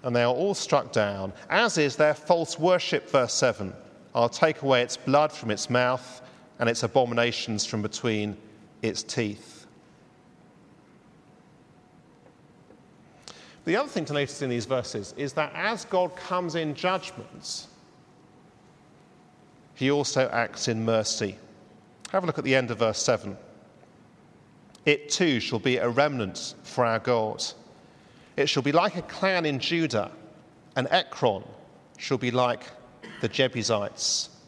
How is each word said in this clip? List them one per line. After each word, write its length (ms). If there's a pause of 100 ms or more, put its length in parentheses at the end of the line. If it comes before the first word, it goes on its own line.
"And 140
they 60
are 120
all 200
struck 380
down, 400 (180)
as 260
is 200
their 180
false 440
worship," 520
verse 240
seven. 400 (400)
"I'll 160
take 320
away 200
its 140
blood 340
from 200
its 180
mouth 540 (360)
and 120
its 120
abominations 840
from 160
between 540 (440)
its 220
teeth." 640 (4000)
The 100
other 140
thing 160
to 80
notice 260
in 80
these 160
verses 540
is 160
that 200
as 300
God 320
comes 380
in 200
judgment, 920 (2000)
he 160
also 400
acts 360
in 160
mercy. 540 (760)
Have 140
a 20
look 120
at 60
the 100
end 160
of 80
verse 200
seven. 380 (1500)
"It 240
too 300
shall 180
be 180
a 140
remnant 720
for 240
our 120
God. 460 (920)
It 120
shall 140
be 100
like 240
a 60
clan 420
in 140
Judah, 520 (640)
and 160
Ekron 540 (540)
shall 180
be 140
like 320 (580)
the 80
Jebusites." 1040 (180)